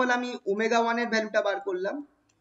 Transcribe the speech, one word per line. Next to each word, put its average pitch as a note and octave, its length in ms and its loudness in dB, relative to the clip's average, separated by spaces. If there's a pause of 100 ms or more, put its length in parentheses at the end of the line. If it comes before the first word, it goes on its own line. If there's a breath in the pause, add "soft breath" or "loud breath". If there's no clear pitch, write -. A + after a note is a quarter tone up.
all B3+ 160 2
আমি B3 120 -4 (220)
omega A3+ 280 2 (100)
one A#3 140 0
এর A3 100 -2
ভ্যালুটা G#3+ 340 2
বার F#3+ 100 0 (100)
করলাম, F#3+ 280 -4 (460)